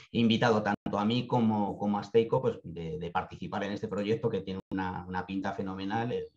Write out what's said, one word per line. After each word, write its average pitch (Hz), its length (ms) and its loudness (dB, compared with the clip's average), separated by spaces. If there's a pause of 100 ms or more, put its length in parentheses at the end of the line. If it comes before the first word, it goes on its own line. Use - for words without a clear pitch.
(120)
invitado 113 500 6
tanto 101 380 0
a 104 60 2
mí 120 200 2
como, 107 500 2
como 104 220 0
a 101 60 -4
Steico, 117 360 4
pues, - 220 -2
de, 82 380 -8
de 85 100 -6
participar 92 540 -4
en 98 80 -4
este 104 160 -6
proyecto 107 420 0
que 101 120 -2
tiene 95 180 -6 (100)
una, 92 380 -4
una 92 180 -4
pinta 95 260 -4
fenomenal, 98 600 -4
el 101 260 -4